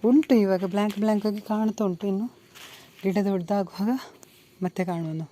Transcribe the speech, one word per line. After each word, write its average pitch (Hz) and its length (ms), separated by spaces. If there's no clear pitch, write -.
ಉಂಟು, 269 300
ಇವಾಗ 190 280
ಬ್ಲ್ಯಾಂಕ್ 202 360
ಬ್ಲ್ಯಾಂಕ್ 214 260
ಆಗಿ 208 160
ಕಾಣ್ತಾ 214 440
ಉಂಟು. 185 220
ಇನ್ನು 196 180
ಗಿಡ 190 220
ದೊಡ್ಡದಾಗುವಾಗ 202 720
ಮತ್ತೆ 185 220
ಕಾಣೋಣ. 165 360